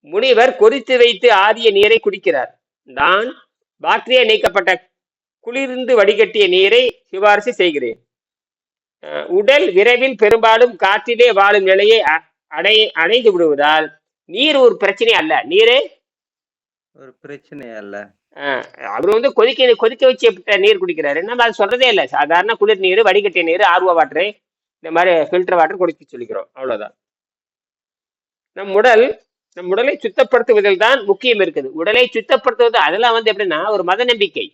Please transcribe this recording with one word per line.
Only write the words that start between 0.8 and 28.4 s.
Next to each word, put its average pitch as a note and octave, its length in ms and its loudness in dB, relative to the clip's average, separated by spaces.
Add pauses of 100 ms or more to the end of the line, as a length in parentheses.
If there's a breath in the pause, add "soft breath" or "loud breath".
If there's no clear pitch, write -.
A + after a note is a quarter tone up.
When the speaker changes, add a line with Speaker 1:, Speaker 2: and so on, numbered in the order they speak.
Speaker 1:
வைத்து A#3+ 360 2
ஆறிய G#3+ 380 2
நீரை G#3+ 320 2
குடிக்கிறார். F3+ 480 -4 (300)
நான் E3+ 460 -2 (540)
பாக்டீரியா A#3 420 0
நீக்கப்பட்ட G3+ 460 0 (720)
குளிர்ந்து B3+ 560 -6
வடிகட்டிய G3+ 520 2
நீரை G3 340 2 (240)
சிபாரிசு G#3 460 0
செய்கிறேன். C#3+ 460 -4 (1040)
ஆ, D3+ 220 -10
உடல் G#3 460 0
விரைவில் A#3+ 440 2
பெரும்பாலும் A3+ 600 2
காற்றிலே A3 560 0
வாழும் G3 380 2
நிலையை G#3 320 4
அ-, D#3+ 220 -2 (220)
அடை-, G3 440 0
அடைந்து G#3 420 0
விடுவதால் D#3 560 0 (360)
நீர் C#4 320 -2
ஒரு A#3+ 200 4
பிரச்சனை G3 380 0
அல்ல. D#3 340 0
நீரே A3+ 300 2 (1160)
Speaker 2:
ஒரு C3+ 200 -20
பிரச்சனை C#3 560 -20
அல்ல. G2+ 260 -14 (400)
Speaker 1:
ஆ, C#3+ 240 -4 (340)
அவரு D3+ 180 -2
வந்து A#3 200 0
கொதிக்க, B3 420 2
கொதிக்க A3+ 320 0
வச்சு B3+ 220 2 (300)
நீர் G3 220 2
குடிக்கிறாரு. D#3 420 -4
நம்ம A#3 220 -6
அது A3+ 140 -4
சொல்றதே B3 280 0
இல்ல. G#3 200 0
சாதாரண D#3+ 480 0
குளிர் G#3 240 0
நீர், F#3+ 240 -2
வடிகட்டிய G3 400 0
நீர், E3+ 200 -2
ஆர் F3+ 200 2
ஓ F#3 100 2
வாட்டரு, D#3 340 0 (540)
இந்த D#3+ 100 -14
மாதிரி F3 220 0 (160)
ஃபில்டர் F3+ 280 -2
வாட்டர் E3+ 240 0
குடிக்க E3+ 240 -4
சொல்லிக்கிறோம். A2+ 480 -14
அவ்வளவுதான். B2+ 420 -10 (1600)